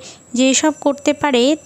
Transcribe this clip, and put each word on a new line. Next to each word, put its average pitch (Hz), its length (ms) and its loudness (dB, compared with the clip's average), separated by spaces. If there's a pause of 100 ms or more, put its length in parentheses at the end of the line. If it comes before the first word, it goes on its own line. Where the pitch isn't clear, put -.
(340)
যে 254 160 2
এসব 285 320 0
করতে 285 320 -2
পারে, 285 420 0 (100)